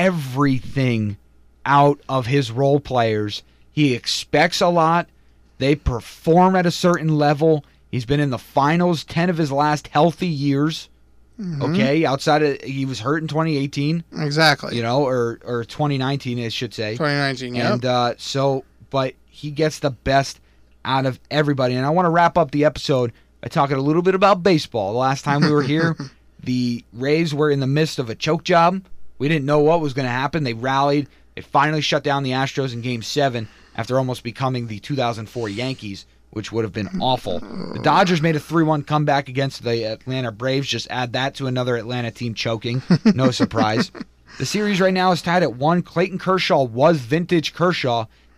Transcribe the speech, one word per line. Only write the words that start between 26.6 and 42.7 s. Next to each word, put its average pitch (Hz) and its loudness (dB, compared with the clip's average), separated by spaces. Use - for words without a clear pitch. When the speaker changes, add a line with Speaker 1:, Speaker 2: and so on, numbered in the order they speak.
Speaker 1:
Rays 147 0
were 151 2
in 139 2
the 135 0
midst 151 0
of 120 -4
a 107 -8
choke 160 -2
job. 180 4
We 131 -2
didn't 151 0
know 147 2
what 160 4
was 143 -4
gonna 127 -4
happen. 139 -2
They 120 -2
rallied. 135 0
They - -12
finally 151 0
shut 143 -2
down 139 -2
the 131 -4
Astros 131 -2
in 117 -8
Game 120 -6
seven 120 -2
after 120 -2
almost 127 -2
becoming 123 -4
the 107 -10
two 143 -8
thousand 117 -2
four 117 -6
Yankees, 110 -8
which 107 -8
would 113 -2
have 95 -8
been 104 -6
awful. 120 -2
The - -10
Dodgers 170 4
made 165 2
a 147 -4
three 160 0
one 156 0
comeback 147 0
against 135 -4
the 117 -2
Atlanta 123 -6
Braves. 131 -2
Just - -6
add 123 -6
that 127 -4
to 139 -8
another 127 0
Atlanta 117 -6
team 117 -6
choking. 117 -4